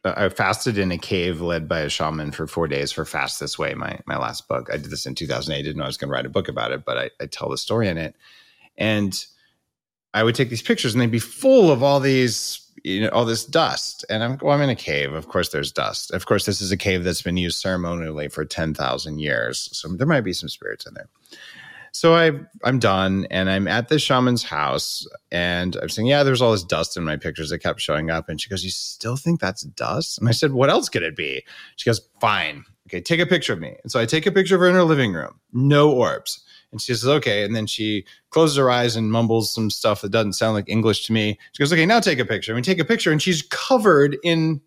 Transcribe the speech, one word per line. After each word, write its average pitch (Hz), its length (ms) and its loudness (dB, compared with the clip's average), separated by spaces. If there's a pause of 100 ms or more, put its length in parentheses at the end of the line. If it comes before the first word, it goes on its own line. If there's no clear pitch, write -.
I 95 260 0
fasted 101 500 -2
in 92 120 0
a 85 60 -4
cave 87 440 -2
led 85 260 -2
by 80 140 -2
a 73 80 -4
shaman 78 420 -4
for 78 160 -8
four 82 200 -2
days 71 240 -4
for 78 140 -6
Fast - 340 -4
This - 200 -8
Way, - 160 -4
my, 69 320 -8
my 69 100 -4
last - 300 -6
book. 62 260 -6
I 78 40 -4
did 71 120 -10
this - 160 -8
in 67 80 -10
two 76 140 -8
thousand 67 260 -4
eight. 71 80 -4
Didn't 71 160 -6
know 73 60 -6
I 69 40 -6
was 69 100 -8
gonna 69 140 -8
write 65 140 -4
a 67 40 -8
book - 200 -2
about 60 220 -4
it, - 120 -6
but 60 140 -4
I, 62 140 -6 (100)
I - 60 -8
tell 73 220 -8
the 67 80 -4
story 110 300 -2
in 82 120 -2
it. 78 160 -8 (640)
And 104 460 -2 (920)
I 110 80 4
would 117 100 4
take 120 160 0
these 117 140 -8
pictures 135 300 0
and 127 80 2
they'd 117 100 2
be 117 80 0
full 240 520 6
of 123 120 4
all 143 160 4
these, 131 680 0 (160)
you 95 180 -2
know, 110 80 0
all 117 160 2
this 117 200 -2
dust. 139 640 -2
And 110 140 -2
I'm, 131 180 -4
well, 143 140 2
I'm 147 80 2
in 135 80 2
a 117 40 0
cave. 71 380 -4
Of 78 140 -8
course 87 220 0
there's 71 220 -4
dust. - 400 -4
Of 92 140 -6
course, 104 220 0
this 101 140 -2
is 95 100 -4
a 95 60 0
cave 92 260 0
that's 87 180 -2
been 90 160 -2
used 87 220 -2
ceremonially 85 680 -4
for 78 160 -8
ten 80 300 -4
thousand 73 460 -4
years. 64 520 -4
So - 180 -10
there 92 180 -2
might 147 140 2
be 92 120 -4
some 76 160 -8
spirits - 380 -12
in - 80 -20
there. - 140 -18 (840)
So 165 220 6
I, 165 160 6 (320)
I'm 127 160 2
done 95 520 2
and 95 180 0
I'm 95 180 0
at 113 220 -2
the 156 100 4
shaman's 127 440 2
house - 600 -4 (240)
and 87 460 -2
I'm - 140 -6
saying, 110 180 -2
"Yeah, 143 160 4
there's 127 180 2
all 117 120 6
this 95 100 0
dust 82 320 -2
in 87 80 -4
my 78 140 -2
pictures 76 320 -8
that 80 100 -6
kept 80 220 -4
showing 78 280 -2
up." 80 200 -4
And 78 100 -8
she - 100 -10
goes, 92 140 -6
"You 92 60 -6
still - 480 -8
think 170 240 -2
that's - 220 -4
dust?" - 540 -6
And 117 120 2
I - 20 4
said, 139 220 2
"What 135 160 4
else 233 180 2
could 90 160 -2
it 80 140 -6
be?" 69 260 -6 (320)
She - 140 0
goes, 107 100 2 (220)
"Fine. 82 420 -2 (240)
Okay, 90 140 -8
take 165 180 0
a 170 60 2
picture 165 260 0
of 90 80 -2
me." 76 240 -12
And - 80 -12
so 127 80 0
I 113 60 2
take 156 200 0
a 196 60 4
picture 190 240 4
of 175 60 4
her 180 80 8
in 180 60 6
her 180 100 8
living 135 260 4
room. - 300 -8 (100)
No 143 400 6
orbs. 104 500 0 (300)
And 110 100 -10
she 123 120 -4
says, 117 160 0
"Okay." 113 340 2
And 101 100 -2
then 107 140 -2
she 107 380 -4 (240)
closes 156 260 4
her 131 160 4
eyes 120 240 2
and 110 160 0
mumbles 113 420 2
some 110 160 -2
stuff 107 320 0
that 98 100 -6
doesn't 110 200 2
sound 113 220 0
like 104 160 -2
English 113 380 2
to - 40 -2
me. 107 260 0 (140)
She - 100 -6
goes, 147 120 2
"Okay, 160 120 4
now 226 140 6
take 160 200 2
a 113 60 0
picture." 110 280 -4
And - 20 -2
we 127 60 -2
take 185 180 0
a 151 60 2
picture 220 260 2
and 156 100 2
she's 170 200 0
covered 160 840 4
in 160 440 2